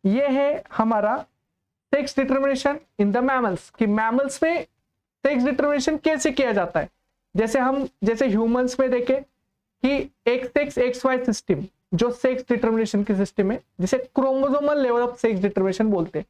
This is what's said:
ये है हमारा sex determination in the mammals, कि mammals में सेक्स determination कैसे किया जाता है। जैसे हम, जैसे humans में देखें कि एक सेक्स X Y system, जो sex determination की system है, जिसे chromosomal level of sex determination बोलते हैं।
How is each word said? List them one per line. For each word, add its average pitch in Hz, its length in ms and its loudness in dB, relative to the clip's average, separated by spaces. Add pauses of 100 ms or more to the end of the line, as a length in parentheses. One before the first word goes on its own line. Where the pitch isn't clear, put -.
ये 240 240 2
है 285 360 0 (100)
हमारा 220 520 0 (680)
sex 285 220 -2
determination 269 600 0 (240)
in 202 120 2
the 247 160 2
mammals, 233 400 -2
कि - 160 -2
mammals 226 580 0
में 330 220 0 (580)
सेक्स 269 200 2
determination 294 540 0
कैसे 311 340 0
किया 254 200 0
जाता 180 280 -2
है। 151 100 -6 (460)
जैसे 226 240 0
हम, 262 280 0 (160)
जैसे 226 240 2
humans 233 520 0
में 262 120 2
देखें 254 300 0 (640)
कि 269 260 0 (180)
एक 254 200 0
सेक्स 285 300 -2
X 247 280 -2
Y 254 200 2
system, 196 400 -2 (280)
जो 233 180 2
sex 254 380 -2
determination 226 540 0
की 202 120 0
system 196 360 -2
है, 254 100 -6 (180)
जिसे 190 180 0 (220)
chromosomal 277 680 2
level 240 220 2
of 240 180 -8
sex 208 160 0
determination 196 500 0
बोलते 170 280 -2
हैं। - 100 -10